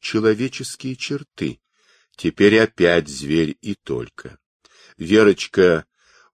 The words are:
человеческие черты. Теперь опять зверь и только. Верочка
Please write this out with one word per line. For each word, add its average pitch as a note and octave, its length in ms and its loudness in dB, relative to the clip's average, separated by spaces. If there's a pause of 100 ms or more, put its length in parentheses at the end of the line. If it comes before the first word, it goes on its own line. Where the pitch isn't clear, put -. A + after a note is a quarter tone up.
человеческие A#2+ 960 -4
черты. - 640 -10 (560)
Теперь G2+ 420 2
опять E2+ 500 0
зверь D2 520 -4
и G2+ 140 -10
только. B1+ 640 -14 (580)
Верочка F2+ 880 2 (500)